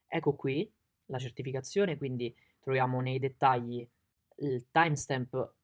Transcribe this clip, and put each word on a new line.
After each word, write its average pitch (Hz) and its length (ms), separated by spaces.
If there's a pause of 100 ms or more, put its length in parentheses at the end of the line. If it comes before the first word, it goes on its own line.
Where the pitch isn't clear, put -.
Ecco 151 300
qui 143 360 (340)
la 131 120
certificazione, 131 800
quindi 123 360 (260)
troviamo 127 420
nei 131 160
dettagli 123 680 (500)
il 127 340
timestamp 131 840 (120)